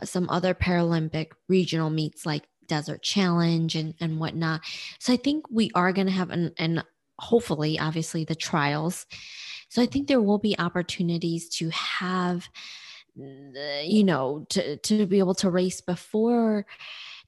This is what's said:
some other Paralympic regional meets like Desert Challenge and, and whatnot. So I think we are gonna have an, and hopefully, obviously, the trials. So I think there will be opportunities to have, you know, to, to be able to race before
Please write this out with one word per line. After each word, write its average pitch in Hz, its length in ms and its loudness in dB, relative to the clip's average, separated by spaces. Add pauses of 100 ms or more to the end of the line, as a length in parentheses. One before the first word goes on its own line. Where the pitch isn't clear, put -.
some 180 280 -2
other 180 240 2
Paralympic 165 800 0 (140)
regional 165 440 2
meets 156 340 -4
like 151 240 -4 (180)
Desert 151 360 -4
Challenge 170 720 2
and, 156 240 -4
and 160 180 -2
whatnot. 160 440 -2 (360)
So - 140 0
I 247 40 4
think 285 340 -2
we 220 240 2
are 180 180 4
gonna 190 180 2
have 185 200 0
an, 170 280 0
and 165 240 0 (360)
hopefully, 160 600 0
obviously, 160 460 -2
the 156 100 -2
trials. 156 720 0 (640)
So - 140 0
I 247 40 4
think 277 220 -2
there 262 140 4
will 202 160 4
be 208 200 0
opportunities 170 960 -2
to 165 120 -2
have, 180 800 -2 (640)
you 143 920 -2
know, 147 460 2
to, 147 280 -2
to 214 260 2
be 190 140 4
able 185 160 4
to 190 160 2
race 180 320 0
before 220 800 0 (640)